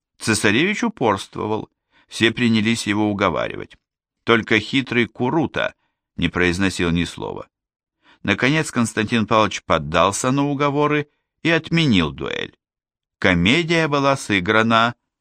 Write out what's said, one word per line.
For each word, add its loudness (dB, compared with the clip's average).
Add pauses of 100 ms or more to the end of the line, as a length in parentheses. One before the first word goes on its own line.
(200)
Цесаревич 0
упорствовал, -4 (380)
все 0
принялись 0
его 0
уговаривать. -4 (480)
Только 2
хитрый -2
Курута -4 (420)
не 0
произносил 0
ни 0
слова. -10 (720)
Наконец 0
Константин -2
Павлович 0
поддался 0
на 0
уговоры 0 (340)
и -2
отменил 2
дуэль. -10 (600)
Комедия 2
была 0
сыграна 2 (260)